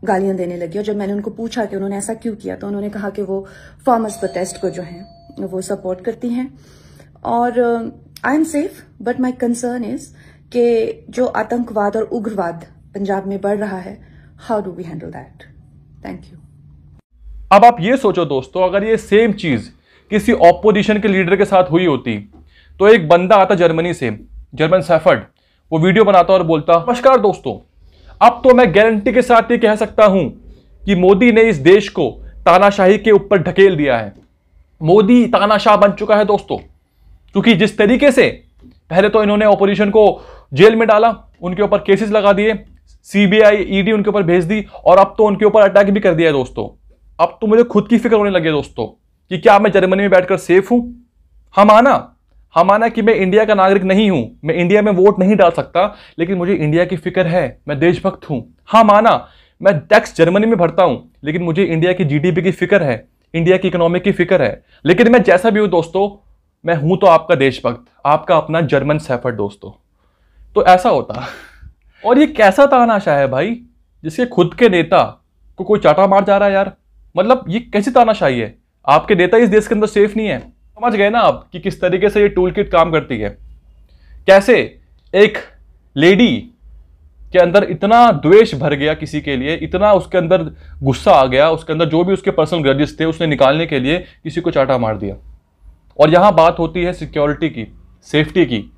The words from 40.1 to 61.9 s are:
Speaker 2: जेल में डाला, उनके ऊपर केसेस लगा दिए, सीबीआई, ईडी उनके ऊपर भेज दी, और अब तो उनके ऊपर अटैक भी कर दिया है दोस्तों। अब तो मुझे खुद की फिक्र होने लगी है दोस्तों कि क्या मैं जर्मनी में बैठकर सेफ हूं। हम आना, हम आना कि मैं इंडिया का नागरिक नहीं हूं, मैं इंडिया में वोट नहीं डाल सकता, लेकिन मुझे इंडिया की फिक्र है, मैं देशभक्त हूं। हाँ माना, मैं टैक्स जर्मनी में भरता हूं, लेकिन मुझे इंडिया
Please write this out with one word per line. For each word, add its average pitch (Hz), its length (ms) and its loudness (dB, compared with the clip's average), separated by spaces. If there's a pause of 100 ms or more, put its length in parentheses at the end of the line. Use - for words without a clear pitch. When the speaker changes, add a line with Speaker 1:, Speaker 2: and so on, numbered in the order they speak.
Speaker 2:
जेल 202 220 6
में 226 120 0
डाला, 220 280 2 (260)
उनके 180 220 -6
ऊपर 202 140 0
केसेस 202 320 -2
लगा 202 240 2
दिए, 208 200 0 (500)
सीबीआई, 208 680 2
ईडी 196 220 -2
उनके 208 180 -2
ऊपर 202 140 -2
भेज 175 220 0
दी, 202 200 -4 (200)
और 180 120 6
अब 196 200 2
तो 220 80 2
उनके 202 200 -2
ऊपर 208 160 4
अटैक 196 300 4
भी 208 80 0
कर 202 140 0
दिया 165 140 0
है 156 60 0
दोस्तों। 123 340 -6 (520)
अब 170 220 -2
तो 220 60 -4
मुझे 226 160 4
खुद 233 240 -2
की 240 100 0
फिक्र 233 180 0
होने 208 140 0
लगी 175 180 -2
है 160 40 -2
दोस्तों 139 340 -6 (460)
कि 180 60 -6
क्या 202 220 4
मैं 214 120 0
जर्मनी 190 300 2
में 202 80 0
बैठकर 185 280 2
सेफ - 340 0
हूं। 240 100 2 (760)
हम 208 160 4
आना, 233 360 4 (480)
हम 175 160 2
आना 220 180 2
कि 226 120 -6
मैं 214 120 2
इंडिया 190 320 0
का 214 80 0
नागरिक 196 300 2
नहीं 196 260 0
हूं, 139 160 -2 (180)
मैं 160 120 -4
इंडिया 175 260 2
में 208 100 0
वोट 190 280 0
नहीं 190 160 2
डाल 185 160 4
सकता, 175 440 -4 (240)
लेकिन 175 180 -4
मुझे 175 160 -4
इंडिया 160 320 -2
की 180 120 -8
फिक्र 180 300 -4
है, 165 400 -4
मैं 143 120 -6
देशभक्त 180 500 -2
हूं। 131 120 -6 (240)
हाँ 226 180 4
माना, 208 440 2 (340)
मैं 180 180 2
टैक्स - 380 0
जर्मनी 180 300 2
में 226 100 0
भरता 170 260 0
हूं, 139 140 0 (260)
लेकिन 156 200 -6
मुझे 170 200 -2
इंडिया 170 300 0